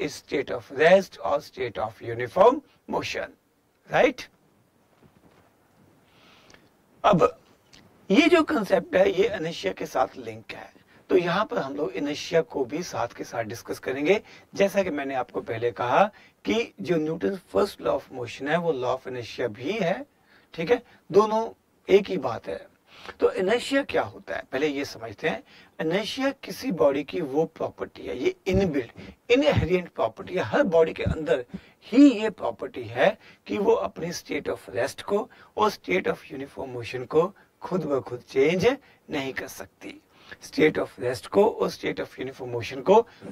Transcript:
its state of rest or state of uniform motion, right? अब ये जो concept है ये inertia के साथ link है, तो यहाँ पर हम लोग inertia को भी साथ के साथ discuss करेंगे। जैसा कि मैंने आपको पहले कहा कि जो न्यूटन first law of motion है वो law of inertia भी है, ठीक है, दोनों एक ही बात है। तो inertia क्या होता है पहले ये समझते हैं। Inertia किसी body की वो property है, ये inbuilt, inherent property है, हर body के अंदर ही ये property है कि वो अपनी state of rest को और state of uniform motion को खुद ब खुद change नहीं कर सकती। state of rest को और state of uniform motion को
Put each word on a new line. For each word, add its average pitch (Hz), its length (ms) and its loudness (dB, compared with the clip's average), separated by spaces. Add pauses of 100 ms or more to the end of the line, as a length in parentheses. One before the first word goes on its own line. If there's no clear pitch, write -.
its - 100 -8
state - 340 -4
of - 300 -8
rest 185 440 6
or - 180 0
state - 360 -8
of 107 240 -6
uniform 175 600 4 (340)
motion, - 400 -6 (540)
right? 208 380 0 (2750)
अब - 260 6 (800)
ये 269 200 6
जो 330 140 6
concept 202 520 0
है 196 140 6 (100)
ये 453 180 4
inertia - 400 -4
के - 80 -8
साथ - 320 -2
link 110 360 -14
है, 110 180 -18 (380)
तो 196 80 6
यहाँ 180 280 2
पर 233 120 -6
हम - 180 -4
लोग 190 200 -4
inertia 285 480 0
को - 220 -4
भी 180 180 -6
साथ 117 340 -6
के - 60 -10
साथ 117 200 -6
discuss - 360 -10
करेंगे। 147 420 0 (340)
जैसा 196 280 2
कि 180 60 -4
मैंने 139 260 -4
आपको - 260 -6
पहले 120 300 -4
कहा 127 320 2 (420)
कि 226 360 -2
जो 185 140 0
न्यूटन 175 440 -2 (160)
first 202 260 0
law - 180 0
of - 200 -18
motion 131 300 -8
है 160 80 2
वो 170 160 0
law 127 260 -2
of 127 120 -12
inertia 123 380 -6
भी 120 220 -8
है, 214 340 -2 (480)
ठीक 165 180 -2
है, 247 100 2 (300)
दोनों 220 360 4 (400)
एक 196 220 6
ही 185 80 -2
बात 113 300 -6
है। - 180 -8 (540)
तो - 200 6
inertia 240 500 0
क्या - 120 0
होता - 340 -8
है - 160 -8
पहले 139 160 0
ये 139 180 -4
समझते 113 440 -6
हैं। 220 140 -4 (380)
Inertia 214 520 -2 (100)
किसी 254 280 -8
body 143 320 2
की - 180 -6
वो 147 240 0 (100)
property - 520 -10
है, - 160 -8
ये 185 120 0 (120)
inbuilt, 180 440 0 (400)
inherent 233 580 2
property 180 460 -6
है, 175 80 0
हर - 200 2
body 165 300 4
के - 100 -8
अंदर 151 420 0 (460)
ही 277 180 10
ये 214 200 0
property - 540 -8
है 131 340 2 (300)
कि 202 100 -4
वो 208 160 4
अपनी - 380 -4
state - 440 -8
of - 200 -16
rest - 260 -4
को 208 280 -2 (280)
और 208 140 2
state 185 420 -4
of - 200 -18
uniform 131 440 -10
motion 120 300 -8
को 165 200 4 (340)
खुद 175 240 -4
ब 139 220 0
खुद 123 220 -10
change 165 380 2 (420)
नहीं 135 240 -6
कर 151 140 -10
सकती। - 520 -16 (440)
state - 340 2
of - 240 -6
rest 120 260 -6
को 202 200 4
और 185 240 0
state - 320 -6
of - 160 -16
uniform 127 360 -8
motion 117 280 -8
को 202 180 6 (300)